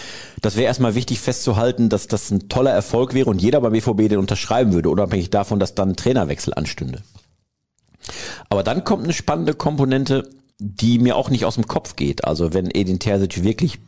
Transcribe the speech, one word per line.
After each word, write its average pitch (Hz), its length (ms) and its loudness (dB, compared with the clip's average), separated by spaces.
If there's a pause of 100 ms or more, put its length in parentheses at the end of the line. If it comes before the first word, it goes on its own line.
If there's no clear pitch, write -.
(420)
Das 101 140 0
wäre 120 100 4
erstmal 120 280 0
wichtig 120 260 -2
festzuhalten, 117 680 0
dass 101 200 0
das - 220 -4
ein 98 180 -2
toller 131 240 2
Erfolg 113 420 0
wäre 127 160 2
und 95 100 0
jeder 120 200 4
beim 117 120 2
B 113 80 2
V 117 140 0
B 107 140 4
den 104 100 4
unterschreiben 107 540 2
würde, 85 180 2
unabhängig 92 400 0
davon, 101 300 0
dass 92 140 -2
dann 98 160 0
ein 90 60 -4
Trainerwechsel - 580 -2
anstünde. - 480 -6 (1500)
Aber 98 120 2
dann 131 220 -2
kommt - 200 0
eine 165 100 -2
spannende 151 400 -2
Komponente, 135 760 0 (300)
die 110 400 2
mir 123 180 4
auch - 140 0
nicht 113 160 0
aus - 80 -2
dem 120 120 0
Kopf - 300 -6
geht. - 280 -2
Also 78 280 0
wenn 92 180 0
Edin 92 280 0
Terzic 98 440 0
wirklich 110 460 0